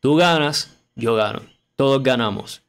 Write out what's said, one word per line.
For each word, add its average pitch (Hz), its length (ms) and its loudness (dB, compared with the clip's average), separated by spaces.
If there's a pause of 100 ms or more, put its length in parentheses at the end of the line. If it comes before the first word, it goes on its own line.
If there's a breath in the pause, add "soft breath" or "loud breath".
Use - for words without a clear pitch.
Tú 143 140 2
ganas, 156 600 0 (200)
yo 113 180 -2
gano. 107 280 -2 (340)
Todos 135 260 2
ganamos. 117 680 -2